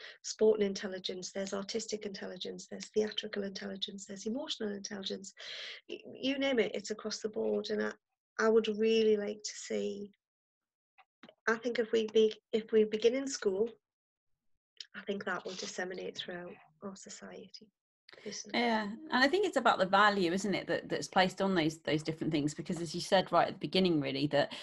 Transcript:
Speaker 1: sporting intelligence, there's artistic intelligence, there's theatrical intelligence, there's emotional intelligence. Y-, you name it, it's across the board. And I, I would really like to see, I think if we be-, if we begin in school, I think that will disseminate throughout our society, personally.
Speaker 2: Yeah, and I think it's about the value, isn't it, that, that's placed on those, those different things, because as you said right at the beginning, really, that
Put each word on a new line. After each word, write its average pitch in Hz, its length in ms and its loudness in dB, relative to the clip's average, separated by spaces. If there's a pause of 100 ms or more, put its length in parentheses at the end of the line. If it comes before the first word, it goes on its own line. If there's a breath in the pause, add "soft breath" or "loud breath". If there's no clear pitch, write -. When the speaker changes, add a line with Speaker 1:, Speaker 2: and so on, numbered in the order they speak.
(220 loud breath)
Speaker 1:
sporting 214 460 4
intelligence, 190 640 -6
there's 196 240 -6
artistic 208 500 -6
intelligence, 190 640 -10
there's 196 200 -10
theatrical 208 520 -2
intelligence, 196 640 -8
there's 196 220 -12
emotional 233 460 -4
intelligence. 196 600 -8 (560 loud breath)
Y-, - 120 -10 (120)
you 269 240 -2
name 269 220 2
it, 190 160 2
it's 214 160 -6
across 214 260 -6
the 220 120 -6
board. 214 420 -2
And 104 100 -2
I, 107 100 -2 (480)
I 220 80 4
would 220 200 6 (100)
really 220 400 6
like 208 240 -6
to - 140 -10
see, 202 560 -6 (1400)
I 226 80 4
think 240 240 -2
if 220 120 -2
we 226 220 4
be-, 220 220 6 (180)
if 214 180 -2
we 220 120 8
begin 214 320 2
in 269 120 -2
school, 208 400 0 (1300)
I - 80 -14
think 202 200 -4
that 180 220 -4
will 190 80 -8
disseminate 185 640 -8
throughout 175 340 -10 (320)
our 196 140 -12
society, - 720 -16 (520)
personally. 208 380 -6
Speaker 2:
Yeah, 226 240 2 (280)
and 254 120 4
I 277 60 8
think 381 180 2
it's - 80 -4
about 240 240 4
the 190 60 4
value, 196 480 6
isn't 190 200 0
it, - 140 -2
that, - 220 -2
that's 147 180 -2
placed 185 340 2
on 190 140 2
those, 156 300 2
those 151 180 0
different 156 300 -2
things, 147 200 0
because 165 280 -6
as 160 120 -6
you 175 60 -4
said 185 320 2
right 170 160 6
at - 60 -6
the - 60 -14
beginning, 175 420 2
really, 135 260 0
that 143 360 2